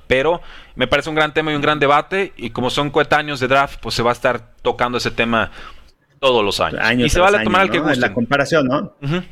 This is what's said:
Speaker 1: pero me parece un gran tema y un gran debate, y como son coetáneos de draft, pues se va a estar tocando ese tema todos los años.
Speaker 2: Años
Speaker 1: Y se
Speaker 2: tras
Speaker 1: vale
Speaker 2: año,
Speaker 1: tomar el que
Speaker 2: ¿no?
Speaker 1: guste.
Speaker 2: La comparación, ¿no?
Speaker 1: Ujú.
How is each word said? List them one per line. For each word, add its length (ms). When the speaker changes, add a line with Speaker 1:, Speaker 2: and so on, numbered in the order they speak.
Speaker 1:
pero 340
me 140
parece 200
un 60
gran 180
tema 200
y 20
un 80
gran 160
debate, 580
y 140
como 180
son 220
coetáneos 480
de 80
draft, 340
pues 140
se 80
va 80
a 20
estar 480
tocando 380
ese 140
tema 400
todos 260
los 140
años. 240
Speaker 2:
Años 240
Speaker 1:
Y 40
se 100
Speaker 2:
tras 60
Speaker 1:
vale 100
Speaker 2:
año, 80
Speaker 1:
tomar 180
el 80
que 80
Speaker 2:
¿no? 60
Speaker 1:
guste. 160
Speaker 2:
La 120
comparación, 540
¿no? 340
Speaker 1:
Ujú. 320